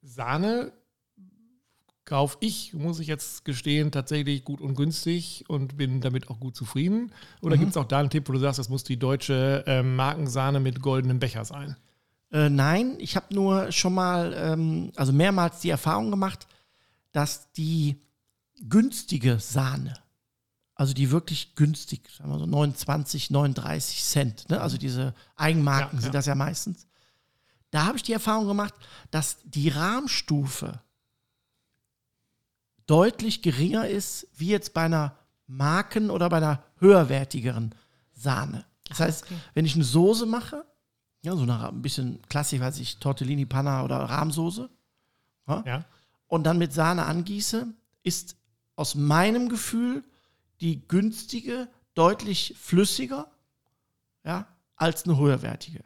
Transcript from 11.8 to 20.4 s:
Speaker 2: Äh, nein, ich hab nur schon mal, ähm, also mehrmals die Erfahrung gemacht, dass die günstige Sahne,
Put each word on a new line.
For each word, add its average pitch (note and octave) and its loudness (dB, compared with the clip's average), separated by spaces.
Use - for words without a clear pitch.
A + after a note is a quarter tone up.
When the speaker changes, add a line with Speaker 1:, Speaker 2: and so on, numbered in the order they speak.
Speaker 2:
Äh, D3+ 4
nein, D#3+ 2
ich - -6
hab - -4
nur F#3+ 2
schon F3+ 2
mal, F3+ 0
ähm, D#3+ -2
also C3+ 2
mehrmals F3 4
die E3+ -2
Erfahrung G3 0
gemacht, G3 -4
dass - -2
die D#3 0
günstige C3 2
Sahne, C3 -4